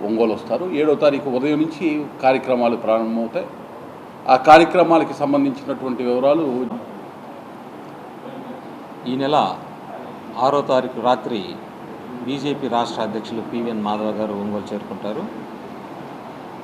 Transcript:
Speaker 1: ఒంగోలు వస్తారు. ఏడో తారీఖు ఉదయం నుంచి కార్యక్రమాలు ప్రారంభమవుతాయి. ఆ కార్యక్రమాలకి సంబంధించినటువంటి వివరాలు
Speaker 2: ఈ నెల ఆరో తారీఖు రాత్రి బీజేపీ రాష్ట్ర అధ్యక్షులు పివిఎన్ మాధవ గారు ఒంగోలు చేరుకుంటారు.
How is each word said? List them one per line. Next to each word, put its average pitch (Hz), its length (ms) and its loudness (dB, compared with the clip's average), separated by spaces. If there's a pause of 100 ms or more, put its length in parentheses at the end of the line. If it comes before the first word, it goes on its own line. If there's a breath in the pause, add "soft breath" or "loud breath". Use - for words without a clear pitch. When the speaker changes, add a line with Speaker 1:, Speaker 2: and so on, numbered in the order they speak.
Speaker 1:
ఒంగోలు 113 300 4
వస్తారు. 127 280 -2 (160)
ఏడో 151 220 4
తారీఖు 139 340 4
ఉదయం 151 280 2
నుంచి 165 240 -2 (340)
కార్యక్రమాలు 120 600 4
ప్రారంభమవుతాయి. 113 640 0 (840)
ఆ 127 40 8 (120)
కార్యక్రమాలకి 165 720 8
సంబంధించినటువంటి 135 880 0
వివరాలు 139 380 4 (2750)
Speaker 2:
ఈ 131 100 -2
నెల 143 160 4 (1080)
ఆరో 139 160 4 (120)
తారీఖు 123 260 0 (100)
రాత్రి 120 320 0 (840)
బీజేపీ 139 420 -2
రాష్ట్ర 117 400 0
అధ్యక్షులు 110 340 -6 (120)
పివిఎన్ 113 340 -2
మాధవ 107 320 0
గారు 104 140 -2 (100)
ఒంగోలు 104 300 -4
చేరుకుంటారు. 107 500 -6 (1400)